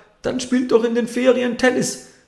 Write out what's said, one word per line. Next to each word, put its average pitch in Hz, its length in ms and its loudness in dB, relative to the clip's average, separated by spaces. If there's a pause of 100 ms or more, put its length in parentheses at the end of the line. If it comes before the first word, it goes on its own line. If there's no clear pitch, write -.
(220)
dann 254 180 -4
spielt 254 320 -2
doch 226 100 4
in 233 140 -2
den 233 100 0
Ferien 247 500 0
Tennis. - 520 -2 (200)